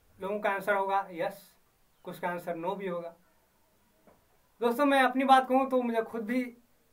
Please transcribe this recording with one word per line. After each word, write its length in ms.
लोगों 200
का 100
आंसर 260
होगा 360
यस, 380
कुछ 140
का 100
answer 260
no 200
भी 120
होगा। 260
दोस्तों, 240
मैं 160
अपनी 240
बात 240
कहूँ 200
तो 120
मुझे 220
खुद 220
भी 180